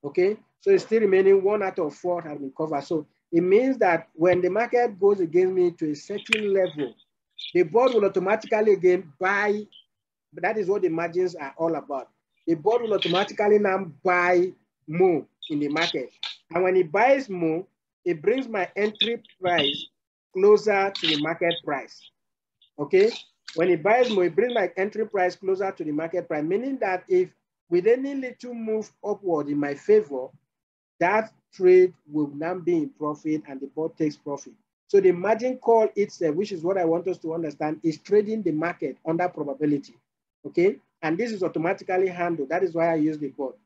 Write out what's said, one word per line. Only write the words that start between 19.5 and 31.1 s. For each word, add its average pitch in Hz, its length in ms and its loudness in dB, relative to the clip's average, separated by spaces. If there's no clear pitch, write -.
closer 202 600 4
to 175 140 -6
the 151 140 0
market 170 320 -2
price. 139 380 -8
Okay? 190 340 2
When 175 140 0
it 170 140 2
buys 233 260 2
more, 190 160 2
it 170 100 -2
brings 240 180 0
my 196 220 0
entry 208 320 -4
price 180 280 -2
closer 190 360 -4
to 180 120 -10
the 151 80 -6
market 165 360 -6
price, 151 160 -4
meaning 233 360 -4
that 190 280 -4
if 185 220 2
with 175 180 2
any 262 280 0
little 247 380 -10
move 220 380 -6
upward 180 420 -4
in 147 100 -2
my 143 160 -4
favor, 143 520 0
that 214 320 0